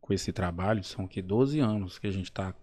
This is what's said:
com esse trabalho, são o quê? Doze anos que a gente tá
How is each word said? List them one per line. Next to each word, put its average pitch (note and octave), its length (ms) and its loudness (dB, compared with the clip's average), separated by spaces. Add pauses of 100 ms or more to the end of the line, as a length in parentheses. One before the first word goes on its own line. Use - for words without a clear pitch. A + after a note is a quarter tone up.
com - 120 0
esse F#2+ 200 0
trabalho, F#2 500 0
são - 220 -6
o - 20 -6
quê? G2 140 -6
Doze B2+ 380 2
anos G#2+ 380 0
que - 100 -6
a G2+ 40 0
gente F#2+ 200 -4
tá F#2+ 300 -4